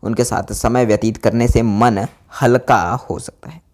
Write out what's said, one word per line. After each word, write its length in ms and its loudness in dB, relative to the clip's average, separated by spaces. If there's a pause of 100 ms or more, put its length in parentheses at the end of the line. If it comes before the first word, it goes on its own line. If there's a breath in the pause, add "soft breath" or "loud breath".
उनके 200 -2
साथ 300 -4
समय 320 2
व्यतीत 320 0
करने 300 0
से 140 4
मन 440 2 (360)
हल्का 380 2 (220)
हो 180 -8
सकता 300 -18
है। 120 -20 (120)